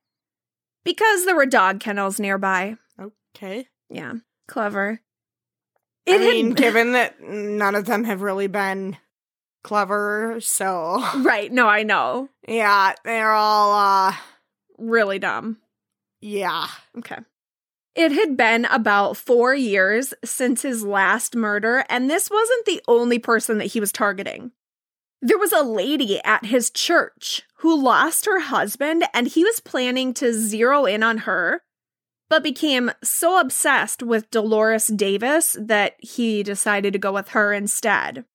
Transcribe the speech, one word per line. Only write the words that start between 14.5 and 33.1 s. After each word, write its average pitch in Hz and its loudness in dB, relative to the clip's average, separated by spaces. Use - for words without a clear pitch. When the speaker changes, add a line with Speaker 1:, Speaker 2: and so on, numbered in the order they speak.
Speaker 1:
Really 220 0
dumb. 185 -6
Speaker 2:
Yeah. 185 -4
Speaker 1:
Okay. - -14
It 330 4
had 294 0
been 233 2
about 208 0
four 247 2
years 214 0
since 247 -2
his 240 -4
last 202 0
murder, 226 0
and 247 -2
this 320 -2
wasn't 453 0
the 349 -2
only 240 4
person 226 0
that 196 -4
he 220 -4
was 202 -4
targeting. 202 -6
There 262 4
was 392 0
a 330 4
lady 226 -2
at 214 0
his 240 0
church - -2
who 320 2
lost 262 2
her 392 2
husband, 285 -2
and 240 0
he 320 2
was 453 0
planning 254 -2
to 240 0
zero 226 2
in 208 0
on 226 2
her, 196 -2
but 311 4
became 254 0
so 359 2